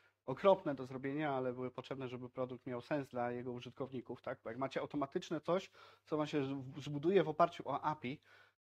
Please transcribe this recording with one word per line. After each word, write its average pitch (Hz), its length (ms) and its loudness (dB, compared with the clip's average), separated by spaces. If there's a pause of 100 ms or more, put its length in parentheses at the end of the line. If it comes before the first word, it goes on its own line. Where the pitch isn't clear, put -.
(260)
okropne 185 480 4
do 131 120 -6
zrobienia, 139 460 -2
ale 131 200 0
były 127 180 -4
potrzebne, 135 380 -8
żeby 123 220 -8
produkt 127 360 -6
miał 123 160 -4
sens 143 260 -2
dla 123 220 0
jego 123 220 -4
użytkowników, 123 680 -8
tak? 127 220 -6
Bo 110 60 -4
jak 117 80 -8
macie 135 220 0
automatyczne 147 600 -2
coś, 180 300 2 (340)
co - 120 -2
wam 151 100 2
się 147 180 2
z-, 135 380 -6
zbuduje 151 420 4
w 151 40 2
oparciu 165 400 4
o 139 120 0
api, 151 400 -2 (460)